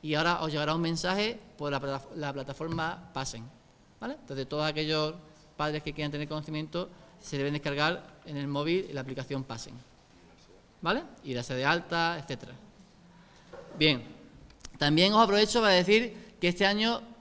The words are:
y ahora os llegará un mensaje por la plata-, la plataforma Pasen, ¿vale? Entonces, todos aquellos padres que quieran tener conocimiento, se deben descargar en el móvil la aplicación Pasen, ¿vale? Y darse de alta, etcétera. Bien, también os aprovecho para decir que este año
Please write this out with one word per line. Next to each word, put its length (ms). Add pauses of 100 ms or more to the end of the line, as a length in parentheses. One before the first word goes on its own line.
y 140
ahora 260
os 100
llegará 240
un 60
mensaje 580 (180)
por 140
la 80
plata-, 360
la 180
plataforma 800
Pasen, 320 (540)
¿vale? 200
Entonces, 300
todos 160
aquellos 480 (420)
padres 280
que 100
quieran 180
tener 160
conocimiento, 640 (320)
se 160
deben 160
descargar 720
en 120
el 100
móvil 440
la 100
aplicación 420
Pasen, 320 (1040)
¿vale? 220 (200)
Y 100
darse 200
de 100
alta, 560
etcétera. 340 (1200)
Bien, 260 (760)
también 360
os 100
aprovecho 380
para 120
decir 680
que 60
este 180
año 360 (200)